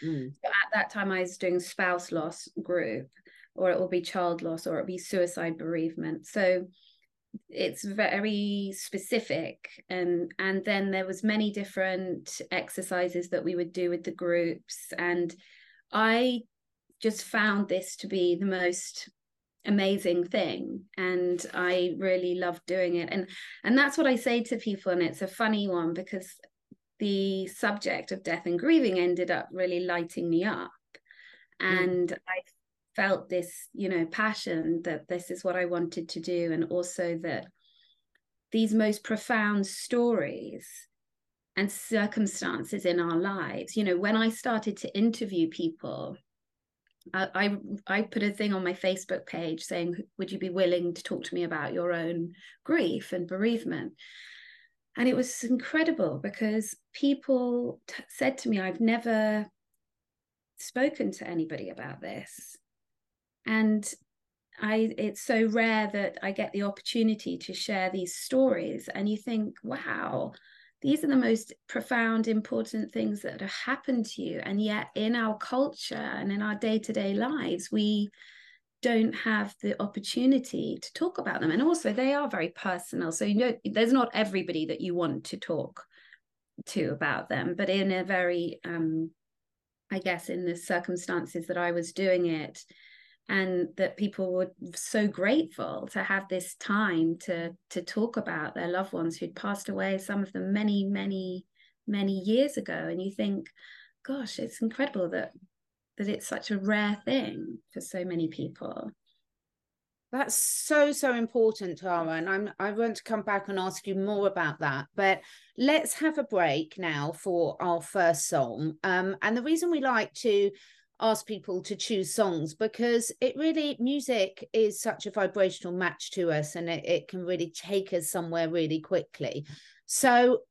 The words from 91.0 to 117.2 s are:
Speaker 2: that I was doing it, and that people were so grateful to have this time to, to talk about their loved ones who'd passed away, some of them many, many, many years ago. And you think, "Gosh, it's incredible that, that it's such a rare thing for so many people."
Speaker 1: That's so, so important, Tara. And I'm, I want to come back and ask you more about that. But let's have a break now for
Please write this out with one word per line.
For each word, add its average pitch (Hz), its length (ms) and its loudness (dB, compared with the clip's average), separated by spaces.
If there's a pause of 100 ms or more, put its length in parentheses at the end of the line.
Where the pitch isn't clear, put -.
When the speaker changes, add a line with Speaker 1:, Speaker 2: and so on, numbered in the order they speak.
Speaker 2:
that 180 100 -2
I 175 140 2
was 170 200 -2
doing 185 360 2
it, 156 360 -4 (640)
and 185 460 2
that 185 220 0
people 202 340 -2
were 185 220 0 (200)
so - 320 0
grateful 208 840 0
to 196 100 -2
have 196 280 -2
this 185 260 -4
time 175 640 2
to, 170 320 -4 (200)
to 175 100 -6
talk 220 340 -2
about 165 400 -4
their 175 140 -4
loved 185 240 -2
ones 165 240 -2
who'd 175 180 -6
passed 202 320 -4
away, 190 300 0
some 202 260 -2
of 190 80 -8
them 190 220 -2
many, 202 320 2
many, 190 600 -4 (420)
many 196 260 2
years 226 420 4
ago. 165 340 -4
And 175 120 -4
you 196 100 -4
think, 202 380 -2 (560)
"Gosh, 269 340 -6
it's 226 220 -6
incredible 226 480 0
that, 185 220 -4 (640)
that 202 100 -4
it's - 180 -2
such - 260 -6
a 202 60 0
rare 208 460 0
thing - 540 -2 (160)
for 175 80 -10
so 180 240 -6
many 170 240 -2
people." - 640 -8 (1200)
Speaker 1:
That's 254 220 0
so, - 580 4
so 269 200 2
important, 220 640 2
Tara. 170 320 0
And 160 180 -2
I'm, 196 200 0 (120)
I 202 100 0
want 220 240 0
to - 80 -12
come 214 200 -2
back 196 260 0
and 196 100 -2
ask 185 280 -4
you 190 80 -2
more 196 320 2
about 165 320 0
that. 143 260 0 (100)
But 190 240 4 (380)
let's 262 380 4
have 311 220 0
a 285 60 2
break 160 540 2
now 156 340 -2
for 170 500 0